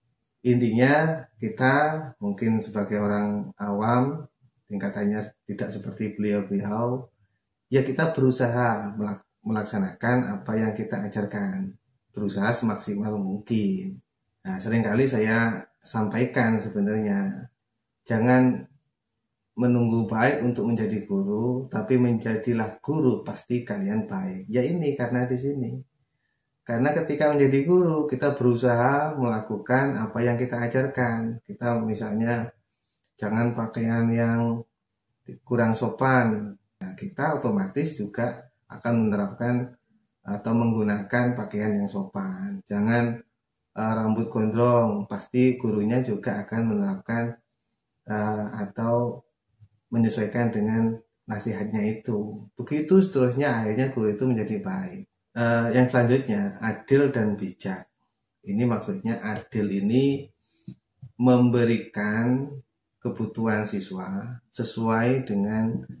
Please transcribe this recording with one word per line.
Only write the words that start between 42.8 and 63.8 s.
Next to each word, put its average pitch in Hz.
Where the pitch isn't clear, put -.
eh, 113
rambut 110
gondrong, 113
pasti 127
gurunya 107
juga 101
akan 113
menerapkan, 113
eh, 104
atau 117
menyesuaikan 113
dengan 113
nasihatnya 104
itu. 107
Begitu 151
seterusnya, 127
akhirnya 123
guru 107
itu 127
menjadi 110
baik. 95
Eh, 117
yang 127
selanjutnya, 117
adil 135
dan 107
bijak. 95
Ini 104
maksudnya 110
adil 104
ini 127
memberikan 120
kebutuhan 110
siswa 98